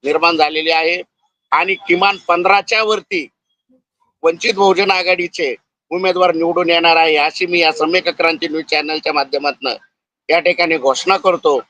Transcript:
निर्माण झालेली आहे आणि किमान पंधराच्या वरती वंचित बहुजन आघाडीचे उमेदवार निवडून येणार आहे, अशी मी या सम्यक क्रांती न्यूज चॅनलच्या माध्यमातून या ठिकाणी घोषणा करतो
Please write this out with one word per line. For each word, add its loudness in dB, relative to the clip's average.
निर्माण 0
झालेली 0
आहे 0
आणि 0
किमान 0
पंधराच्या 0
वरती -4
वंचित 0
बहुजन 2
आघाडीचे -2
उमेदवार 2
निवडून 0
येणार 2
आहे, 2
अशी -2
मी -2
या 4
सम्यक 0
क्रांती -2
न्यूज -4
चॅनलच्या -4
माध्यमातून -4
या 4
ठिकाणी 0
घोषणा 0
करतो 0